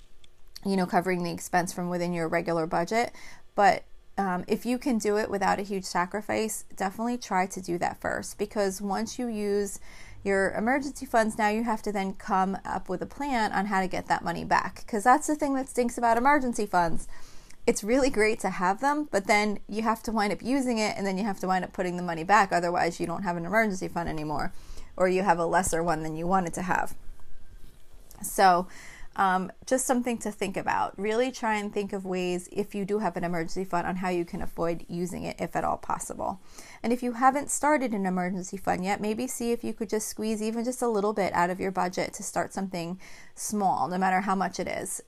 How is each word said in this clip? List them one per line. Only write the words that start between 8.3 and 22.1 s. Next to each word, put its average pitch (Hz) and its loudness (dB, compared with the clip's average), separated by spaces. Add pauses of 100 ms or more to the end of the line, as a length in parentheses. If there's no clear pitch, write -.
because 202 0
once 208 -4
you 247 -2
use 208 -2 (460)
your 196 2
emergency 269 0
funds, 220 2
now 214 4
you 214 0
have 220 -2
to 208 -2
then 196 -2
come 190 0
up - -6
with 180 -2
a - -6
plan 254 -2
on 196 0
how 196 2
to 185 2
get 180 -4
that - 0
money 165 -4
back, - 0
'cause 208 -2
that's 262 8
the 302 2
thing 285 0
that 262 -2
stinks 240 0
about 233 4
emergency 247 4
funds. 170 4 (600)
It's - 2
really 254 4
great 220 4
to 190 0
have 185 2
them, 269 2
but 196 2
then 208 4
you 214 -2
have 220 2
to 226 -4
wind 208 2
up - -6
using 247 2
it, 214 2
and 196 -2
then 190 0
you 208 0
have 196 -2
to 185 -2
wind 185 2
up - -8
putting 180 -2
the 180 -4
money 165 -2